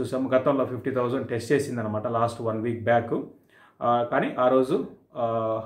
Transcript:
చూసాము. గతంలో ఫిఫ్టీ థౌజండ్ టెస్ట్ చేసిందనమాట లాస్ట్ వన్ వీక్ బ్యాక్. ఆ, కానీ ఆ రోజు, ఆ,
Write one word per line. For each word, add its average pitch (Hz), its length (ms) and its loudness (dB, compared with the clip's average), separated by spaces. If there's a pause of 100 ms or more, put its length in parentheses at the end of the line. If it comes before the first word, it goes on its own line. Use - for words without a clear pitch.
చూసాము. 127 280 -2
గతంలో 131 360 2
ఫిఫ్టీ 127 260 -4
థౌజండ్ 123 380 0
టెస్ట్ 117 240 -2
చేసిందనమాట 120 540 0
లాస్ట్ 117 360 0
వన్ 110 200 -2
వీక్ 110 220 -2
బ్యాక్. 117 300 2 (680)
ఆ, 120 300 2
కానీ - 260 0
ఆ 127 100 4
రోజు, 131 380 2 (300)
ఆ, 113 500 -2